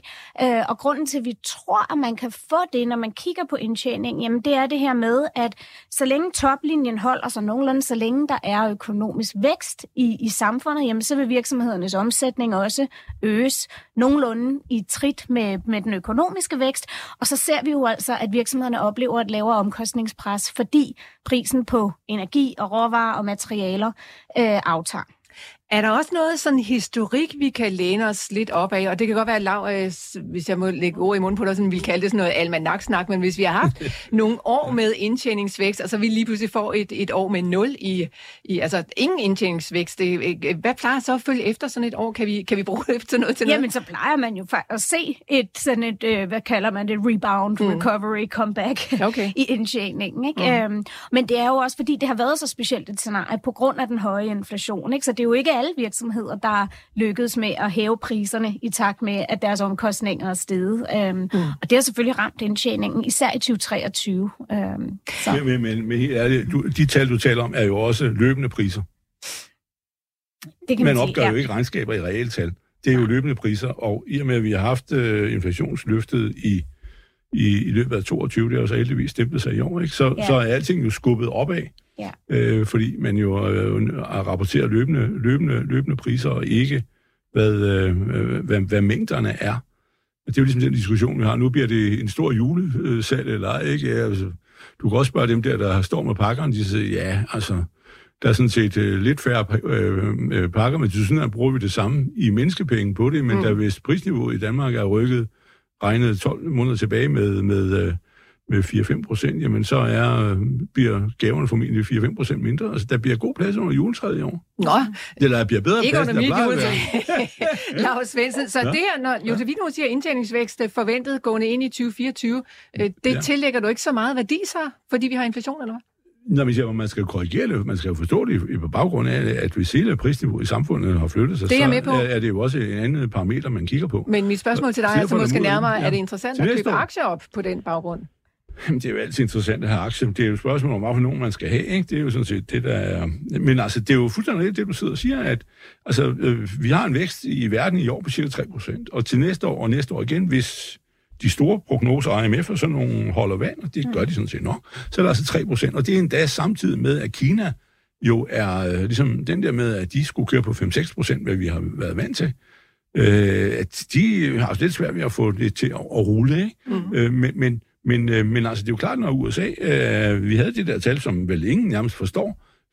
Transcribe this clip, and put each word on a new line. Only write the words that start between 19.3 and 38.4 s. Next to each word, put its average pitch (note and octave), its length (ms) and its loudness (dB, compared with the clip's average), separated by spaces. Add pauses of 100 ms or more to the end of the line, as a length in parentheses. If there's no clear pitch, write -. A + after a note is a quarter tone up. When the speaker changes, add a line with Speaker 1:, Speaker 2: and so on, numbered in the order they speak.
Speaker 1:
lavere G#3+ 260 0
omkostningspres, G#3 1000 -4
fordi C4+ 440 2 (240)
prisen B3+ 400 0
på G#3 280 0 (160)
energi G#3+ 500 0
og G3+ 140 -4
råvarer A3+ 420 0
og G#3 100 -4
materialer, G3+ 680 -2 (460)
øh, A3 260 4
aftager. E3 400 -2 (640)
Speaker 2:
Er G#3+ 100 4
der A3 100 2
også C#4 220 2
noget E4 280 0
sådan C#4 180 2
historik, A#3 800 0
vi C#4 120 2
kan G#3+ 220 -2
læne F#3+ 340 0
os G#3 260 -4
lidt G#3 180 -2
op F3+ 220 0
af? F#3+ 180 0
Og F#3 80 -2
det A3+ 80 2
kan G#3+ 100 0
godt A3 100 2
være, A3+ 100 0
at G#3 60 0
Lav, G3 300 -2
øh, F#3+ 180 -2
s-, - 260 -14 (140)
hvis E3+ 180 -6
jeg F#3 100 0
må F#3+ 120 0
lægge F3 300 -2
ord G3 160 2
i - 20 2
munden F#3+ 200 0
på A3+ 60 -2
dig, G3 120 0
sådan, G3 140 2
vil F3+ 120 -2
kalde F3+ 200 0
det G3 80 0
sådan G#3+ 80 2
noget F3 180 2
almanaksnak, E3+ 720 0
men F#3+ 120 0
hvis F3+ 180 0
vi G3 40 0
har F3+ 180 2
haft D#3 220 2 (160)
Speaker 3:
<laughs> - 140 -8
Speaker 2:
nogle A3 340 2
år C4 240 0
med A3+ 260 2
indtjeningsvækst, G3+ 840 -2
og F#3+ 80 -6
så G#3+ 80 -2
vi G#3 120 0
lige A3 160 2
pludselig A3 260 -2
får G#3+ 240 -2
et, G#3 180 -2 (100)
et F#3 80 -2
år F#3+ 180 0
med F#3+ 140 0
nul G3 360 0
i, F#3 280 -2 (380)